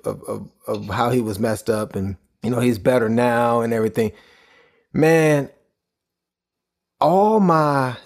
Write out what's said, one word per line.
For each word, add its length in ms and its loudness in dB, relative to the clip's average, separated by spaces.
of, 240 -8
of, 220 -10
of 200 -6
how 240 -2
he 100 0
was 180 -4
messed 300 -4
up 280 -4
and, 200 -6
you 80 -4
know, 100 -2
he's 180 0
better 300 0
now 520 0
and 140 -2
everything. 380 -2
Man, 580 2
all 400 4
my 640 2